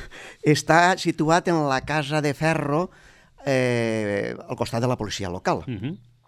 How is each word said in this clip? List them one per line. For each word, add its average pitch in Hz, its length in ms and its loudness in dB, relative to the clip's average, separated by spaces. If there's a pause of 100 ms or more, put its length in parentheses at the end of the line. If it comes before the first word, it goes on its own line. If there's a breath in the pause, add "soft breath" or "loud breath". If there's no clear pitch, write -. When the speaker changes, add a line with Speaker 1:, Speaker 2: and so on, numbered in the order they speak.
(420 loud breath)
Speaker 1:
està 165 560 4
situat 160 540 2
en 165 80 2 (100)
la 131 160 0
Casa 151 400 -2
de 147 80 0
Ferro, 156 540 0 (580 soft breath)
eh, 113 920 0 (120)
al 123 80 -10
costat 117 260 -4
de 120 60 2
la 127 100 0
policia 98 320 -6
local. 95 380 -4
Speaker 2:
Mhm. 127 300 -8 (300)